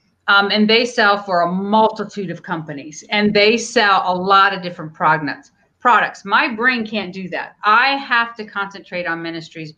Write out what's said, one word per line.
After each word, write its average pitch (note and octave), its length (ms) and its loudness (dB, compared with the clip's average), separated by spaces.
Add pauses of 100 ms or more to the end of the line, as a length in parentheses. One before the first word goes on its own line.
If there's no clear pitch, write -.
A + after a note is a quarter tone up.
(280)
Um, G3+ 240 4
and G#3+ 180 2
they A#3 140 4
sell G#3 360 2
for F3 200 0
a F3 100 0
multitude G3+ 800 -2
of E3 140 -12
companies D#3 680 -12
and G#3 240 0
they G#3 220 4
sell G#3 500 2
a A3+ 80 0
lot G3 400 4
of F3+ 80 -8
different E3+ 320 -12
products. D#3 560 -2 (280)
Products. G#3 460 2
My A#3+ 280 0
brain A#3 320 -2
can't G3+ 280 -8
do F#3+ 160 -12
that. C#3 340 -10
I A#3+ 340 4
have A#3+ 400 -2
to G#3+ 80 -12
concentrate G3 640 -8
on E3 160 -6
ministries, D#3+ 560 -12